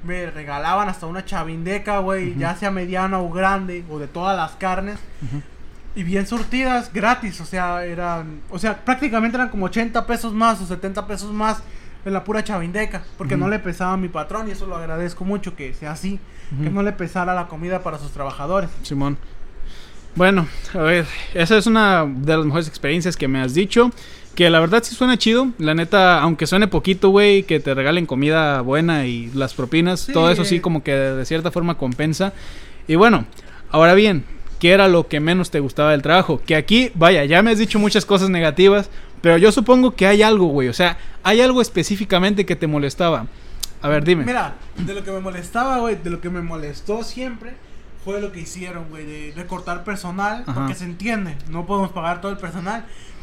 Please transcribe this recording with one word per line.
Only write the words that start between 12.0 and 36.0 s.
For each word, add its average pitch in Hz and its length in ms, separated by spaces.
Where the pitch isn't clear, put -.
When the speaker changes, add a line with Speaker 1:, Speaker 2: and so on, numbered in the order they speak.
Speaker 1:
en 196 80
la 185 120
pura 214 180
chavindeca, 202 600
porque 147 200
Speaker 2:
Ujú. 160 80
Speaker 1:
no 190 60
le 214 100
pesaba 180 320
a 190 40
mi 185 120
patrón, 196 400
y - 20
eso 196 160
lo 185 100
agradezco 170 480
mucho, 196 300
que 131 200
sea 151 180
así, 190 260
Speaker 2:
Ujú. 139 120
Speaker 1:
que 165 60
no 202 120
le 202 100
pesara 180 420
la 180 120
comida 180 380
para 156 140
sus 139 120
trabajadores. 143 580
Speaker 2:
Simón. 139 340
Bueno, 180 320
a 190 40
ver, 165 280
esa 180 240
es 190 80
una 202 400
de 143 300
las 160 100
mejores 156 220
experiencias 165 480
que 143 120
me 135 120
has 131 120
dicho, 214 380
que 175 140
la 165 120
verdad 185 220
sí 233 120
suena 254 240
chido, 240 300
la 156 160
neta, 170 480
aunque 160 240
suene 196 220
poquito, 190 420
güey, 196 320
que 165 180
te 139 140
regalen 151 320
comida 143 560
buena 151 440
y 117 280
las 135 200
propinas, 165 460
Speaker 1:
Sí. - 120
Speaker 2:
todo 165 180
eso 170 140
sí 180 160
como 160 220
que 143 100
de 135 340
cierta 160 240
forma 170 260
compensa. 151 560
Y 156 80
bueno, 185 300
ahora 165 220
bien, 196 320
¿qué 170 140
era 196 160
lo 175 180
que 151 140
menos 170 300
te 156 100
gustaba 147 300
del 147 120